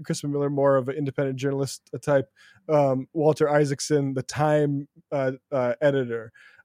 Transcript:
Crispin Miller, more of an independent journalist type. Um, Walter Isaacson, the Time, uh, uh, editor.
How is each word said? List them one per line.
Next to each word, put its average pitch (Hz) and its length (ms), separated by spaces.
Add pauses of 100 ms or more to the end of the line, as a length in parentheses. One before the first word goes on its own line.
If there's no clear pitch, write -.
Crispin 151 280
Miller, 143 180
more 139 280
of 127 120
an 135 60
independent 139 420
journalist 139 520 (120)
type. 139 280 (380)
Um, 139 460
Walter 156 360
Isaacson, 143 640
the 131 100
Time, 147 640 (240)
uh, 135 220 (180)
uh, 123 300
editor. 123 500 (340)